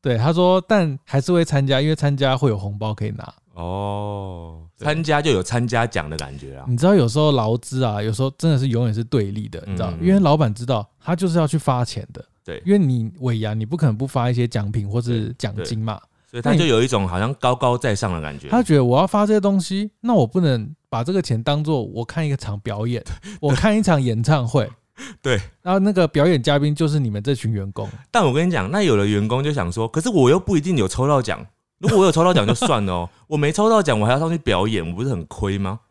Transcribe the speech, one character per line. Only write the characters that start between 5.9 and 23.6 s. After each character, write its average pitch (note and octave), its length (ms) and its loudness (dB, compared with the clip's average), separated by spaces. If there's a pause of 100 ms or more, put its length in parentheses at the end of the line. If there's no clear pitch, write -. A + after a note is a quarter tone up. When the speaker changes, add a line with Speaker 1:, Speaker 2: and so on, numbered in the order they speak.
Speaker 2:
的 D#2+ 80 -8
感 C#2+ 200 -10
觉 C2+ 200 -14
啊。 C2 100 -16
Speaker 1:
你 B2 80 0
知 C3 100 0
道 G3 80 6
有 C#3+ 140 4
时 A2+ 100 -2
候 D3+ 140 4
劳 A#2 240 2
资 C3 300 -4
啊， G#2 160 -2
有 A2 100 -2
时 G#2+ 100 -4
候 C3+ 160 0
真 E3 140 2
的 C3+ 80 2
是 C3+ 80 0
永 A#2 160 0
远 A2+ 100 0
是 A2+ 80 -2
对 G#2+ 300 0
立 G#2+ 160 -8
的， - 180 -12
你 F#2+ 120 -6
知 F2+ 40 -2
道？ F2+ 100 -2
Speaker 2:
嗯， - 20 -6
嗯， D#2+ 80 -8
嗯。 E3+ 60 2
Speaker 1:
因 F#3+ 60 6
为 G3 60 6
老 D#3 160 6
板 C3 180 2
知 A#2 120 -8
道 A#2 200 -2 (140)
他 F3 160 -2
就 F3+ 140 -2
是 E3 80 0
要 D#3 100 2
去 D#3+ 100 0
发 B2 280 0
钱 - 280 -10
的。 - 100 -16 (200)
Speaker 2:
对。 - 220 -12
Speaker 1:
因 F#3 60 2
为 G3+ 60 6
你 B2 420 2
尾 A#2+ 200 -2
牙， G#2+ 140 -4
你 A2 120 -4
不 C3 100 -6
可 D#3 120 2
能 G#2+ 100 2
不 C3 80 -4
发 B2+ 240 -2
一 B2 40 0
些 A#2+ 140 0
奖 G#2 240 -4
品 G#2 160 -4
或 A#2 140 -2
是 A#2 360 -2
奖 G2+ 160 -6 (100)
金 A2 160 -6
嘛。 A2 200 -6 (320)
Speaker 2:
对， A#2+ 80 -10
对。 - 0 -
所 - 0 -
以 - 20 -10
他 D3 140 2
就 E3+ 120 4
有 A#2 160 4
一 C3+ 40 2
种 G2+ 200 0
好 F2+ 120 -2
像 A#2+ 140 0
高 B2+ 220 0
高 B2 220 0
在 A#2+ 180 -2
上 F#2+ 180 -2
的 E2 80 -6
感 D2 160 -10
觉。 C#2 120 -16
Speaker 1:
他 B3 120 2
觉 D#3+ 140 2
得 C3+ 80 6
我 B2 160 4
要 F#3 80 2
发 G#3 180 2
这 G#3+ 80 2
些 G#3+ 80 2
东 G3 180 2
西， G3 300 -4 (120)
那 A#3+ 120 0
我 C#3 140 4
不 F#3 120 -2
能 C3+ 340 0 (160)
把 A#2+ 140 -4
这 D#3+ 80 -4
个 F#3+ 100 0
钱 A#2 200 -2
当 D3 220 -2
作 D3 200 0
我 G#2 220 -8
看 D#3+ 200 -4
一 D3 40 -2
个 C#3 80 -2
场 G#2 220 -8
表 G#2+ 260 -6
演， A#2+ 180 -4 (100)
Speaker 2:
<laughs> - 100 -12
对。 G3+ 80 -14 (100)
Speaker 1:
我 C#3+ 120 2
看 G#3 220 2